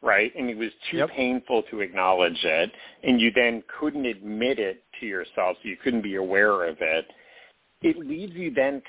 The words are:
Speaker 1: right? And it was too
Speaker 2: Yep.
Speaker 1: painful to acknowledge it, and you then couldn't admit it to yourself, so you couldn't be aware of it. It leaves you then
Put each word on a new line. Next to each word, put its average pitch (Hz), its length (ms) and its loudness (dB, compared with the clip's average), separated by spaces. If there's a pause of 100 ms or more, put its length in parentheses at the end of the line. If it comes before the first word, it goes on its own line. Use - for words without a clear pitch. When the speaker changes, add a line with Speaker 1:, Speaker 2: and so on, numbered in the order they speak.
Speaker 1:
right? 107 320 4
And 127 160 -4
it 107 60 -8
was 113 140 -6 (180)
too - 80 -4
Speaker 2:
Yep. 143 120 0
Speaker 1:
painful 127 540 0
to 107 180 -8
acknowledge 90 640 2
it, 85 260 2 (320)
and 123 160 4
you 113 120 4
then 117 320 2 (160)
couldn't 147 260 -4
admit 110 540 -4
it 95 240 -4 (160)
to 117 80 -10
yourself, 92 540 -4
so 113 60 -10
you 92 100 -10
couldn't 120 240 -2
be 98 140 -6
aware 95 500 2
of 80 140 -6
it. 80 320 0 (680)
It 165 160 2
leaves 180 360 -10
you 170 180 -6
then 135 380 0